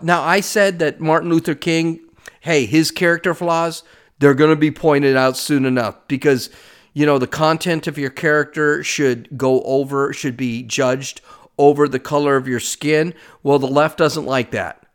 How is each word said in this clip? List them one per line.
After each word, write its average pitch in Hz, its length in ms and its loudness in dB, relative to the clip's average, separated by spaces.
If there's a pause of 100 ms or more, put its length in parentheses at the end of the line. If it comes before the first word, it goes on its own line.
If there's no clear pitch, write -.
Now, 170 180 0
I 175 180 0
said 196 380 0
that 156 240 -2
Martin 160 300 0
Luther 165 240 0
King, 165 440 -2 (420)
hey, 147 260 0
his 151 240 2
character 170 420 0
flaws, 165 480 -4 (380)
they're 139 160 6
gonna 156 200 4
be 156 140 2
pointed 143 480 2
out 131 180 2
soon 139 300 -2
enough 123 320 -2 (100)
because, 135 440 0 (420)
you 147 140 0
know, 143 100 2
the 127 80 -2
content 160 600 -2
of 147 100 -8
your 139 140 -6
character 151 720 0
should 131 520 -2
go 131 280 2
over, 139 500 -2
should 131 240 -6
be 123 240 -4
judged 131 600 -4 (360)
over 147 300 4
the 127 120 -2
color 147 360 0
of 131 120 -2
your 123 120 -2
skin. 151 560 -2 (260)
Well, 143 160 2
the 135 80 0
left 147 320 0
doesn't 156 300 0
like 127 240 -2
that 92 420 -8